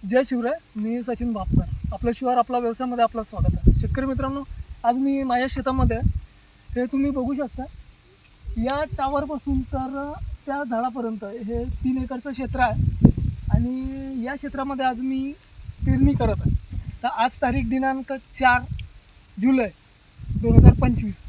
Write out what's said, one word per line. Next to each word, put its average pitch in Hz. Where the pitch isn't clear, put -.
जय 247
शिवराय, 240
मी 226
सचिन 240
भापकर. -
आपलं 240
शिवार 247
आपला 247
व्यवसायामध्ये 240
आपलं 226
स्वागत -
आहे. -
शेतकरी 262
मित्रांनो, 269
आज 240
मी 277
माझ्या 254
शेतामध्ये 262
आहे. -
हे 247
तुम्ही 277
बघू 262
शकता, 262
या 262
टावरपासून 277
तर 262
त्या 285
झाडापर्यंत 233
हे 226
तीन 254
एकरचं 254
क्षेत्र 254
आहे -
आणि 254
या 262
क्षेत्रामध्ये 269
आज 254
मी 262
पेरणी 269
करत 220
आहे. -
तर 233
आज 254
तारीख 262
दिनांक 262
चार 254
जुलै 254
दोन 226
हजार -
पंचवीस. 226